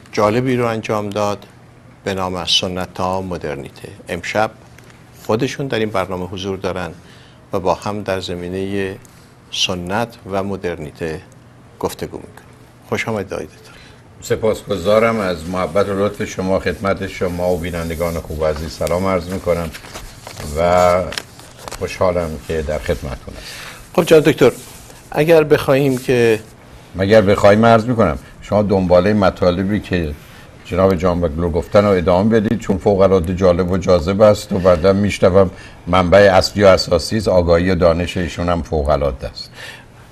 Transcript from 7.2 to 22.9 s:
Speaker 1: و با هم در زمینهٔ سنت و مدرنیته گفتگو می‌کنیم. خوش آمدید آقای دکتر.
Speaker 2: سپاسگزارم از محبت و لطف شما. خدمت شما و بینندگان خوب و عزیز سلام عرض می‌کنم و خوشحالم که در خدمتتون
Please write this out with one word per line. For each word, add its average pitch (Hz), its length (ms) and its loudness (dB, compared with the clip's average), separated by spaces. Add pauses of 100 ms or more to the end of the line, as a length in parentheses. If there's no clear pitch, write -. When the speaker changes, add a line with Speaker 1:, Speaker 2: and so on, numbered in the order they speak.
Speaker 1:
و 101 80 -4
با 90 140 0
هم 104 280 -8
در 95 180 -4
زمینهٔ 95 760 -6 (560)
سنت 98 560 -4 (240)
و 95 100 -2
مدرنیته 85 800 -8 (600)
گفتگو - 360 -8
می‌کنیم. - 300 -18 (420)
خوش 110 200 -4
آمدید 101 240 -6
آقای 80 140 -8
دکتر. - 260 -20 (480)
Speaker 2:
سپاسگزارم 107 1000 0
از 87 280 -6
محبت 92 400 -2
و 98 180 -2
لطف 101 180 -6
شما. 95 340 -2
خدمت 95 480 -4
شما 90 480 -2
و 85 40 -2
بینندگان 85 560 -6
خوب 78 260 -8
و 80 40 -2
عزیز 78 260 -4
سلام 85 360 -2
عرض 92 220 -2
می‌کنم 85 420 -4 (880)
و 90 440 4 (760)
خوشحالم 87 500 -2 (200)
که 80 140 -4
در 76 160 -6
خدمتتون - 320 -6